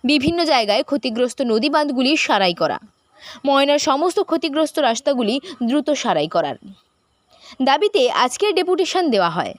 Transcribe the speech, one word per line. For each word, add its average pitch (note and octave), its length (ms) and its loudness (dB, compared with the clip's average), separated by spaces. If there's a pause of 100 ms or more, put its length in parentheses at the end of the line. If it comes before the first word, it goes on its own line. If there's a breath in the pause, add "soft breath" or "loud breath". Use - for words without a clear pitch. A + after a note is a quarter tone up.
বিভিন্ন D4+ 360 0
জায়গায় A#3+ 380 2
ক্ষতিগ্রস্ত B3 580 -4
নদী A#3 280 0
বাঁধগুলি C#4+ 480 0
সারাই G3 380 0
করা, D3 220 -2 (680 loud breath)
ময়নার C#4 420 4
সমস্ত D4+ 360 0
ক্ষতিগ্রস্ত D#4 560 -2
রাস্তাগুলি A#3+ 560 0 (280 loud breath)
দ্রুত C4 300 0
সারাই F3 360 0
করার D#3 280 -2 (1040 loud breath)
দাবিতে D#4 400 2 (140)
আজকের B3+ 400 0
ডেপুটেশন F4+ 540 0
দেওয়া F#3 220 2
হয়। C3 280 -4